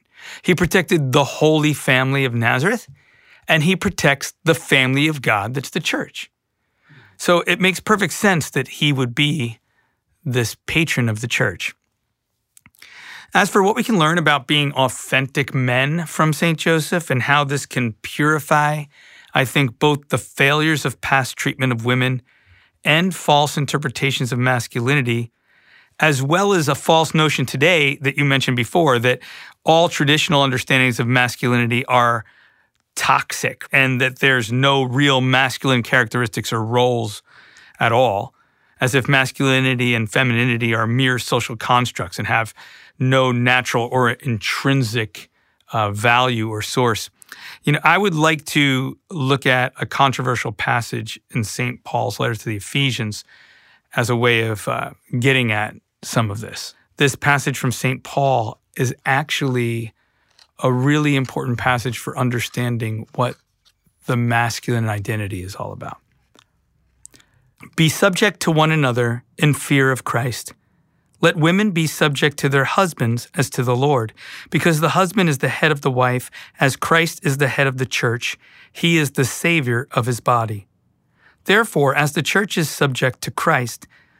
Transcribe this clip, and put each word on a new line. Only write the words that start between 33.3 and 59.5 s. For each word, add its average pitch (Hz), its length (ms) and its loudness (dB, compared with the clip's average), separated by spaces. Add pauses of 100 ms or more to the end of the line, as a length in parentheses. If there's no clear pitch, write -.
and 131 300 2
that 131 180 -2
there's 127 320 2
no 139 320 2
real 131 380 2
masculine 127 640 2
characteristics 123 680 -2
or 117 100 -2
roles 117 600 0 (560)
at 117 120 2
all, 113 420 2 (480)
as 127 120 -2
if 131 140 2
masculinity 131 880 2
and 113 160 -2
femininity 120 640 0
are 113 120 0
mere 127 320 2
social 120 360 -4
constructs 120 640 -2
and 113 80 -6
have 113 260 -2 (460)
no 131 320 2
natural 123 600 0
or 123 180 2
intrinsic, 120 1200 -2 (420)
uh, 107 200 0
value 117 580 2
or 107 120 -8
source. 120 480 -2 (540)
You 147 100 0
know, 147 100 -2
I 165 140 4
would 196 180 0
like 156 320 2
to 135 500 0 (120)
look 135 360 -2
at 127 340 2
a - 60 -6
controversial 127 640 0
passage 117 640 -4 (120)
in 117 160 -4
Saint 123 400 -8
Paul's 117 340 -4
letter 120 160 0
to - 100 -12
the 110 120 -6
Ephesians 113 640 -4 (720)
as 120 140 0
a 120 60 2
way 117 320 2
of, 107 200 -6
uh, 123 240 -6 (280)
getting 127 320 2
at 107 240 -4 (280)
some 113 260 -2
of 107 120 -6
this. - 320 -12 (240)
This 143 180 4
passage 143 420 0
from 127 140 -2
Saint 123 320 -4
Paul 131 560 -2 (160)
is 127 180 -2 (120)
actually 123 880 -2 (720)